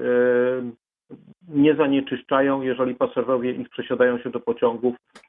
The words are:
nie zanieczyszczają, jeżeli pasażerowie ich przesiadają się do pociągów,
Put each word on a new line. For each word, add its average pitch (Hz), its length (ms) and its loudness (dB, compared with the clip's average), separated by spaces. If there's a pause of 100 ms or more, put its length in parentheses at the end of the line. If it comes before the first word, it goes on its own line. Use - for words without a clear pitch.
(1500)
nie 151 260 4
zanieczyszczają, 139 880 0
jeżeli 127 320 -2
pasażerowie 123 580 -2
ich 127 160 -8
przesiadają 123 500 0
się 123 120 -8
do 123 100 -6
pociągów, 120 560 -2 (320)